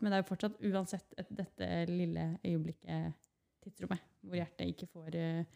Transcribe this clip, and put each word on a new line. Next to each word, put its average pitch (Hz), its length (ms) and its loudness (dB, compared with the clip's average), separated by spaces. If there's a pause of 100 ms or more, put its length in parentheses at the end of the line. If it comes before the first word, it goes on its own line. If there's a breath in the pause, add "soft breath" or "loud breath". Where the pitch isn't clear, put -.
men 208 100 4
det 196 60 6
er 190 40 6
jo 185 60 -6
fortsatt 208 320 0
uansett 190 560 0
et, - 140 -8
dette 180 380 -4 (200)
lille 165 380 2 (180)
øyeblikket, 165 720 0 (480)
tidsrommet, - 400 -6 (180)
hvor 180 160 -6
hjertet 175 320 -2
ikke 175 200 -4
får, 160 280 -8
eh, 165 280 2 (120)